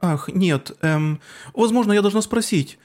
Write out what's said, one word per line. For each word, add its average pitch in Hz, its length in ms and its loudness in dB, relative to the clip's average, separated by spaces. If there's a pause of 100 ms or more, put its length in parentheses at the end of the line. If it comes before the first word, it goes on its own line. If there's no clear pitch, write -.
Ах, 160 320 -2
нет, 175 480 0
эм... 151 400 0 (320)
Возможно, 226 400 2
я 208 80 4
должна 202 220 0
спросить, 214 640 -2